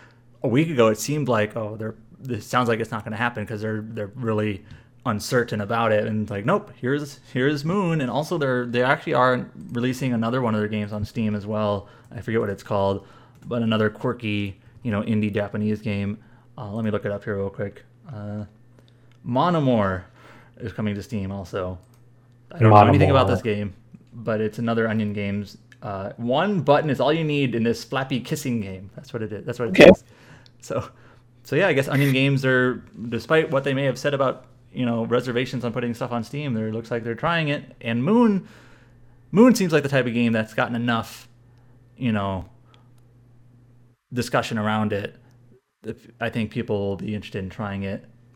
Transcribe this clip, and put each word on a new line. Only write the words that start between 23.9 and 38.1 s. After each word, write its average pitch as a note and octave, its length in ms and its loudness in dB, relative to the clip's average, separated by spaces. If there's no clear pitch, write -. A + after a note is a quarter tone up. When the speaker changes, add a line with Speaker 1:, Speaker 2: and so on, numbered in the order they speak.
Speaker 1:
but A2+ 280 -4
it's G#2+ 200 -4
another A#2 260 2
Onion G#2+ 260 0
Games. G2+ 460 -4
Uh, G2 340 -8
one D#3 440 0
button D3 300 4
is B2 100 0
all C3+ 120 4
you E3 120 0
need C#3+ 320 0
in A2+ 80 0
this A#2 180 0
flappy C3+ 380 -4
kissing B2+ 400 -4
game. F#2+ 340 -10
That's - 180 -16
what A2+ 100 -6
it G#2+ 100 -8
is. G2+ 120 -10
That's A#2 140 -8
what A#2 120 -2
it - 20 -
Speaker 2:
Okay. D3+ 180 8
Speaker 1:
is. - 140 2
So, - 300 -8
so - 100 -6
yeah, F#3 140 4
I E3 40 2
guess C3+ 140 0
Onion C#3+ 260 2
Games C3+ 320 2
are, B2+ 380 2
despite D3 420 0
what C3+ 100 2
they C#3 120 -2
may C3+ 100 0
have E3 120 0
said C#3+ 160 -2
about, C3 340 -2
you B2+ 120 -4
know, A#2 200 0
reservations B2 600 -2
on A#2 80 -4
putting A#2+ 220 -4
stuff A#2 160 -6
on A#2 140 -4
Steam, C#3+ 280 -6
there A2 200 -2
looks A2+ 180 -8
like A#2 140 -4
they're A#2 100 -4
trying D#3+ 320 0
it. C#3+ 340 -4
And A#2 220 -2
Moon, G#3 460 4